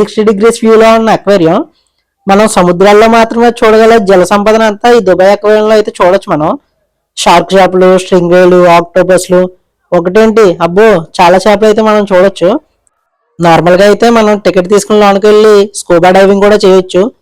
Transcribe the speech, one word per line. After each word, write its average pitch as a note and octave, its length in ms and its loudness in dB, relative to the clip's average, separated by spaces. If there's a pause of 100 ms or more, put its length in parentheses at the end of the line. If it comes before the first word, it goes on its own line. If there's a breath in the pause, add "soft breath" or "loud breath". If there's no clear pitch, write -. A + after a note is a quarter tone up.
సిక్స్టీ G#3+ 280 -4
డిగ్రీస్ A3 320 -2
వ్యూలో A3 260 2 (120)
ఉన్న A3 180 -2
అక్వేరియం. F#3+ 400 -2 (720)
మనం G3+ 160 2 (100)
సముద్రాల్లో G3 520 2 (100)
మాత్రమే A#3 320 0 (100)
చూడగల A3+ 380 2 (140)
జల F#3 100 2 (100)
సంపదన G#3 300 0 (100)
అంతా G3+ 160 -4 (100)
ఈ A3+ 120 0
దుబాయ్ F#3 260 2
అక్వేరియంలో G#3+ 440 0
అయితే G#3+ 200 -6
చూడొచ్చు F#3+ 360 -2
మనం. D#3 140 -4 (680)
షార్క్ F3 400 -2
చేపలు, F#3 360 2 (120)
స్ట్రింగ్ F3 340 0
రేలు, F3+ 240 2 (160)
ఆక్టోపస్లు, F3+ 640 -2 (560)
ఒకటేంటి G#3 500 0 (200)
అబ్బో, G3+ 220 0 (300)
చాలా F3+ 260 2
చేపలు G#3+ 260 0
అయితే A3 180 -2
మనం G#3+ 120 0 (120)
చూడొచ్చు. F#3 360 0 (960)
నార్మల్గా E3+ 440 2
అయితే G#3 160 0 (120)
మనం G#3 160 0 (100)
టికెట్ F3+ 280 -2
తీసుకుని G#3 300 -2
లోనికి G3 280 0
వెళ్ళి G#3+ 240 2 (260)
స్కూబా F3 360 0
డైవింగ్ G3 300 2
కూడా G#3 180 2
చేయొచ్చు. F#3 380 0 (200)